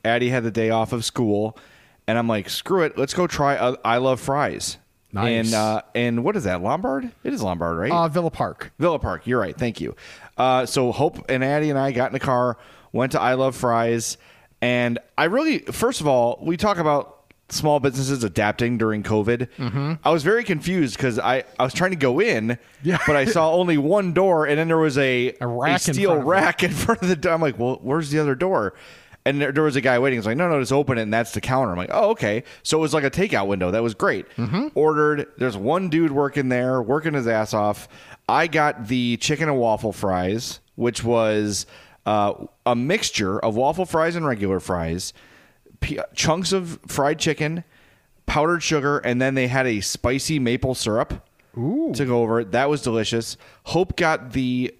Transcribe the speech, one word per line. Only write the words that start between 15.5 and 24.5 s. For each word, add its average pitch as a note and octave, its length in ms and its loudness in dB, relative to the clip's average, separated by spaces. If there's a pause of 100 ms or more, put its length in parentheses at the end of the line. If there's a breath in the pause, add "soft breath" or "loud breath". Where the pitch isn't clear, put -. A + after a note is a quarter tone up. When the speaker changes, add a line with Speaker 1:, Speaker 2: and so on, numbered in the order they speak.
Speaker 1:
first - 400 -2
of D3+ 60 -2
all, A#2+ 360 2
we E3+ 140 -2
talk G3+ 220 0
about D3+ 400 0 (320)
small D3 280 2
businesses C3 440 0
adapting A2 540 0
during G#2+ 240 0
covid. A2 460 0 (100)
Speaker 2:
Mm-hmm. C#3 360 -4 (100)
Speaker 1:
I C#3 60 4
was D#3+ 120 2
very G#3+ 220 2
confused E3 540 0
'cause A#2+ 200 0
I, B2 260 0 (140)
I B2+ 60 2
was B2+ 100 -2
trying F#3 160 0
to F#3+ 60 -4
go C3+ 240 2
in, A#2+ 380 0 (240 loud breath)
Speaker 2:
Yeah. E3 240 0
Speaker 1:
but D3+ 100 4
I C#3 80 4
saw D#3+ 280 2
only F3 260 2
one F3+ 340 2
door, E3+ 340 4
and D3 120 2